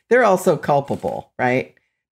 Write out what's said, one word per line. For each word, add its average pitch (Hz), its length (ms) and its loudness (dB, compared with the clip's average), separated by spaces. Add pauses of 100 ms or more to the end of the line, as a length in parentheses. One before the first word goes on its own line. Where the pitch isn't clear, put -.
they're 247 160 4
also 190 320 2
culpable, - 840 -4
right? 127 340 -2 (380)